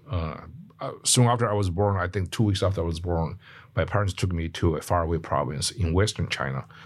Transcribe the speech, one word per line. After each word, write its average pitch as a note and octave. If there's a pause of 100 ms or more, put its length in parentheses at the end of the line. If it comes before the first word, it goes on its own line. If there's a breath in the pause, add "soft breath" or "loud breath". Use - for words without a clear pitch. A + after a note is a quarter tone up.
(120)
Uh, D#2+ (380)
uh, C#3 (120)
soon B2
after A#2
I G#2
was G2+
born, G2
I F2+
think F#2
two -
weeks G2+
after F#2
I -
was E2+
born, E2+ (360 loud breath)
my E2
parents G2
took F2+
me E2
to E2
a C#2+
faraway E2+
province D2+
in E2
western F#2+
China, C2 (200 loud breath)